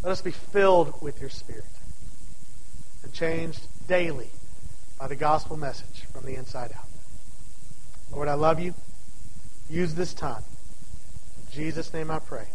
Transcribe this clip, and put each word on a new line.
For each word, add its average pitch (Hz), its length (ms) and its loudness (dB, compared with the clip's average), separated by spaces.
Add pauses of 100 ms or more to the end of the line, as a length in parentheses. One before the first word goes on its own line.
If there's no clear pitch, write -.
Let 185 100 0
us 185 100 0
be 180 100 0
filled 180 680 2
with 147 200 -2
your 135 80 -2
Spirit - 360 0 (1400)
and 135 100 0
changed 165 540 0 (200)
daily 170 440 0 (680)
by 135 100 0
the 139 80 0
gospel 151 420 2
message - 540 0
from 135 140 0
the 131 100 0
inside 127 400 0
out. - 140 -2 (1200)
Lord, 143 160 0
I 147 60 0
love 156 260 2
you. 175 140 0 (960)
Use 160 260 0
this 175 180 0
time. 117 300 0 (920)
In - 160 0
Jesus' 156 400 0
name 160 160 0
I 156 100 0
pray. 123 360 -2